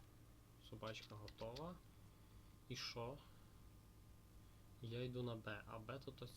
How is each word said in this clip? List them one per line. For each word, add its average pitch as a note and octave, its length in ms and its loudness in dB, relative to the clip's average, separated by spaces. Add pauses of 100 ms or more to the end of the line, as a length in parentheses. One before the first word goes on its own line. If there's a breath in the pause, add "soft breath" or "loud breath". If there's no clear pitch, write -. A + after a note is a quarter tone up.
(680)
Собачка A2 440 0
готова. A#2 600 2 (920)
І B2 80 2
що? B2 420 4 (1600 loud breath)
Я A#2 200 4
йду B2 200 6
на A#2+ 120 8
Б, G#2+ 320 2
а A2+ 120 2
Б A2+ 200 2
тут - 240 -2
ось A#2+ 140 0